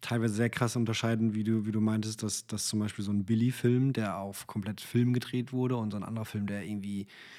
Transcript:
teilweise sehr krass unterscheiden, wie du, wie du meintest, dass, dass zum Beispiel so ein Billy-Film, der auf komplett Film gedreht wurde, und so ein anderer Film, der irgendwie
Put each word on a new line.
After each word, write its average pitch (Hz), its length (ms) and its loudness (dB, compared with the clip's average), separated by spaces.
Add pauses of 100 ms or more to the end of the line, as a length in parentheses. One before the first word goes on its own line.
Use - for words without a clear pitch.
teilweise 117 340 0
sehr 117 140 4
krass 117 280 0
unterscheiden, 113 580 2
wie 107 100 -2
du, 110 220 2
wie 110 60 0
du 107 80 0
meintest, 107 420 2
dass, 104 240 -4
dass - 220 -4
zum 110 100 0
Beispiel 104 260 -2
so 101 60 -2
ein 101 140 2
Billy-Film, 123 680 4
der 104 260 -2
auf 98 280 -8
komplett 104 340 -4
Film 120 320 2
gedreht 123 400 -2
wurde, 127 240 0
und 110 140 -2
so 101 60 -4
ein 98 80 -6
anderer 110 200 -6
Film, 104 220 -2
der 101 180 -4
irgendwie 101 420 -6 (320)